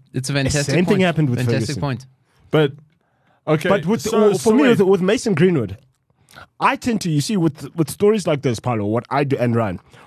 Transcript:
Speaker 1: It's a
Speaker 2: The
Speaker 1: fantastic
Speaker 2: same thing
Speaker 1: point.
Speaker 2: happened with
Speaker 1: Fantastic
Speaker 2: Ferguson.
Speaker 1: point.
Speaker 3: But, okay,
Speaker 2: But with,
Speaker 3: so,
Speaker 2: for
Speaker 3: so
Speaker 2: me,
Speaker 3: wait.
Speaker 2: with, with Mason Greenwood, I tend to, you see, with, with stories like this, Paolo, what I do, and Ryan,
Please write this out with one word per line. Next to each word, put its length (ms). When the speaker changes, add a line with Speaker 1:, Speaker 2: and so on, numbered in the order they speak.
Speaker 1:
It's 160
a 40
Speaker 2:
The 80
Speaker 1:
fantastic 340
Speaker 2:
same 100
thing 120
Speaker 1:
point. 60
Speaker 2:
happened 280
with 80
Speaker 1:
Fantastic 220
Speaker 2:
Ferguson. 40
Speaker 1:
point. 260
Speaker 3:
But, 220
okay, 240
Speaker 2:
But 160
with, 160
Speaker 3:
so, 300
Speaker 2:
for 60
Speaker 3:
so 140
Speaker 2:
me, 120
Speaker 3:
wait. 60
Speaker 2:
with, 120
with 180
Mason 340
Greenwood, 440
I 160
tend 260
to, 80
you 120
see, 160
with, 380
with 120
stories 380
like 160
this, 160
Paolo, 280
what 240
I 140
do, 140
and 160
Ryan, 240